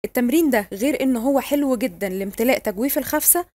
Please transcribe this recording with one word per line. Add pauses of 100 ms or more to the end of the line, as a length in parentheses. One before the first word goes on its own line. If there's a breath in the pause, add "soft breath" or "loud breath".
التمرين
ده
غير
إن
هو
حلو
جدًا
لامتلاء
تجويف
الخفسة